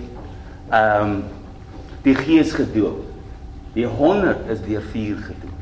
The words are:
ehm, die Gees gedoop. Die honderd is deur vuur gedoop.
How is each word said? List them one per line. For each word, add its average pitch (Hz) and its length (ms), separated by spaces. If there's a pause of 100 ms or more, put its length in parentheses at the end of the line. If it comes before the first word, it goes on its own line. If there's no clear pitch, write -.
(720)
ehm, 104 460 (840)
die 135 120
Gees 151 400
gedoop. 107 460 (720)
Die 117 140
honderd 143 640
is 104 140
deur 104 180
vuur 104 360
gedoop. 87 440